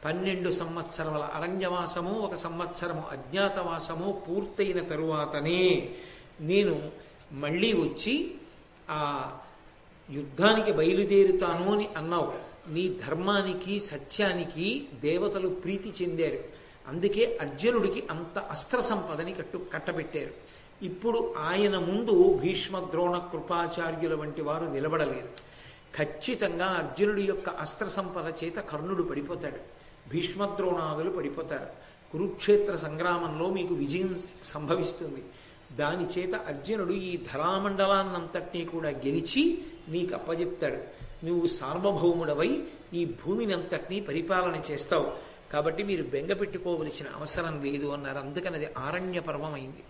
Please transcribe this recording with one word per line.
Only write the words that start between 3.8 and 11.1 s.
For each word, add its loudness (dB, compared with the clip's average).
పూర్తయిన 0
తరువాతనే 2
నేను 2
మళ్ళీ 2
వచ్చి 2
ఆ -2
యుద్ధానికి 4
బయలుదేరుతాను 6